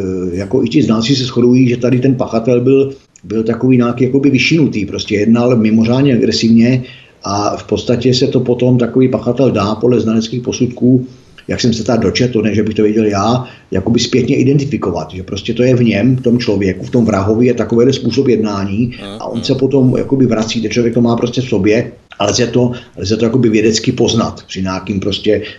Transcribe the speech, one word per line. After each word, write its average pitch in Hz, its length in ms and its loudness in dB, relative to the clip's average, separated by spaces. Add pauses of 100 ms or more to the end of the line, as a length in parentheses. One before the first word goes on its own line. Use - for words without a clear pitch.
(340)
jako 98 300 -2
i - 60 -2
ti 151 140 2
znalci 113 320 0
se 127 100 -2
shodují, 123 440 2
že 117 80 0
tady 123 220 0
ten 135 160 2
pachatel 117 460 0
byl, 135 320 2 (300)
byl 107 200 -4
takový 120 340 2
nějaký 123 260 0
jakoby 135 260 4
vyšinutý, 127 560 2
prostě 101 300 -6
jednal 117 400 2
mimořádně 113 580 2
agresivně 113 720 2 (400)
a 101 340 -4
v - 60 -12
podstatě 123 500 0
se 127 140 2
to 127 120 0
potom 123 380 2
takový 123 300 2
pachatel 120 440 0
dá 104 240 -2
podle 120 240 2
znaleckých 113 420 -2
posudků, 123 680 0 (400)
jak 95 140 -4
jsem 120 120 2
se 110 100 -4
teda 120 120 0
dočetl, 113 460 0
ne, 101 140 -2
že 107 80 2
bych 104 120 -4
to 107 80 2
věděl 107 220 2
já, 107 400 0 (260)
jakoby 117 280 0
zpětně 127 360 0
identifikovat, 117 760 -2
že 92 120 -12
prostě 107 300 -8
to 113 100 0
je 127 120 4
v 120 80 2
něm, 113 320 2
v 127 60 -4
tom 120 180 2
člověku, 101 460 -2
v - 40 -12
tom 120 160 2
vrahovi 107 400 0
je 123 80 2
takovýhle 117 400 2
způsob 127 340 -2
jednání 107 640 0 (280)
a - 60 -12
on 113 180 -8
se 135 120 0
potom 131 420 2
jakoby 135 280 0
vrací, 110 360 -2
ten 107 100 -4
člověk 117 220 0
to 120 80 2
má 117 140 2
prostě 120 260 -2
v 123 80 -4
sobě, 107 420 0 (280)
ale 101 120 0
lze 113 160 0
to, 123 240 0 (260)
lze 110 200 -2
to 117 80 0
jakoby 117 240 2
vědecky 107 420 2
poznat 110 560 -2
při 95 140 -10
nějakým 92 380 -4
prostě 101 420 -2 (180)